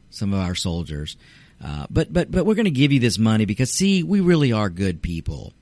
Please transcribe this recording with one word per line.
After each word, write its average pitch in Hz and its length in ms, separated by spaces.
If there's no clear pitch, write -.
some 101 240
of 98 60
our 90 160
soldiers. 76 600
Uh, 73 280
but, - 200
but, 175 200
but 185 160
we're 220 80
gonna 208 160
give 139 200
you 139 80
this 110 200
money 110 260
because, 104 260
see, 190 300
we 190 180
really 165 320
are 107 180
good 87 340
people." 76 580